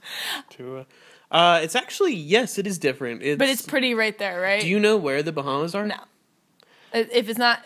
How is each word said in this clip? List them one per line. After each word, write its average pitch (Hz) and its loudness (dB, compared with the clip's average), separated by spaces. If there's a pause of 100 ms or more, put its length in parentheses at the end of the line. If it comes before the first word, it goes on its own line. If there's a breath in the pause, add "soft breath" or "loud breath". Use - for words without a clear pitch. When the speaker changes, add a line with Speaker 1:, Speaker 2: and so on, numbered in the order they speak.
(500 loud breath)
Speaker 1:
to, 131 -12
uh, 131 -14 (500 soft breath)
uh, 170 6
it's 165 -4
actually, 311 -2
yes, 185 0
it 196 -2
is 190 -4
different. 127 -4
It's 143 0
Speaker 2:
But 269 4
it's 262 -2
pretty 254 0
right 214 0
there, 185 -4
right? 196 2
Speaker 1:
Do 165 0
you 196 4
know 214 6
where 147 0
the 160 -2
Bahamas 147 -2
are? 202 -2
Speaker 2:
No. 202 -6 (960 soft breath)
I-, 226 2
if 233 2
it's 226 -4
not 240 4